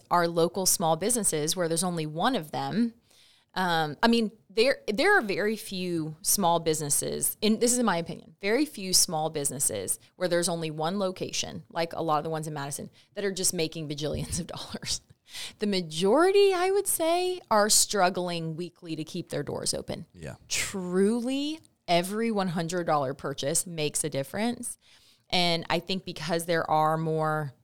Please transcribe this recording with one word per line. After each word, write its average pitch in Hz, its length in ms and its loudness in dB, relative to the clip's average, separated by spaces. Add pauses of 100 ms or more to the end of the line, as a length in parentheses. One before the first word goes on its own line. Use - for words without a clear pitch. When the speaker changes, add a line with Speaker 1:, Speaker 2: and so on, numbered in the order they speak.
Speaker 1:
our 170 180 4
local 170 380 2
small 165 300 2
businesses, 170 600 0
where 175 100 0
there's 165 160 0
only 170 220 -2
one 175 300 0
of 156 160 -6
them, 143 420 -2 (640)
um, 165 460 0
I 220 60 6
mean, 233 240 2 (180)
there, 226 280 2 (140)
there 370 260 4
are 330 40 4
very 208 340 0
few 175 680 -4
small 170 380 2
businesses, 151 840 0
and 214 180 4
this 240 140 4
is 247 100 0
my 190 140 2
opinion, 165 440 -8
very 233 240 2
few 190 280 -4
small 160 380 2
businesses 135 680 -2 (160)
where 180 120 0
there's 170 220 2
only 165 220 -4
one 160 280 -2
location, 185 720 -4
like 170 220 -4
a - 100 -6
lot 151 160 2
of 151 40 -2
the 165 60 -6
ones 156 180 -6
in 151 60 -8
Madison, 143 360 -8 (260)
that 202 100 -4
are 196 60 -2
just 185 220 0
making 160 360 -4
bajillions 151 500 -4
of - 80 -6
dollars. - 580 -8
<laughs> - 60 -20 (460)
The 214 80 -2
majority, 208 880 4
I 359 160 2
would 392 160 2
say, 349 540 0 (100)
are 208 180 6
struggling 180 880 2
weekly 165 420 -8
to 156 60 -4
keep 170 260 -8
their 143 120 -2
doors - 320 -4
open. - 400 -8
Speaker 2:
Yeah. 78 220 -12 (120)
Speaker 1:
Truly, 233 1120 0 (280)
every 190 420 2
one 190 200 0
hundred 170 360 -2
dollar 143 300 0
purchase 143 500 -2
makes 156 380 -2
a 151 80 -4
difference. 208 680 -4 (540)
And 175 400 2
I 170 80 2
think 185 260 -6
because 170 400 -4
there 170 240 0
are 156 280 4
more 156 540 0 (120)